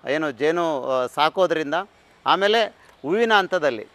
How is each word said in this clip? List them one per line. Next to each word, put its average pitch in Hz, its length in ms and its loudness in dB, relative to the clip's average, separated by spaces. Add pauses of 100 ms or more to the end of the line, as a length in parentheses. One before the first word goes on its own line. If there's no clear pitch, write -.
(100)
ಏನು 151 200 -2
ಜೇನು, 147 600 -2
ಆ, 127 160 0
ಸಾಕೋದ್ರಿಂದ, 156 680 0 (520)
ಆಮೇಲೆ 202 380 2 (380)
ಹೂವಿನ 220 360 0
ಹಂತದಲ್ಲಿ 151 440 0 (120)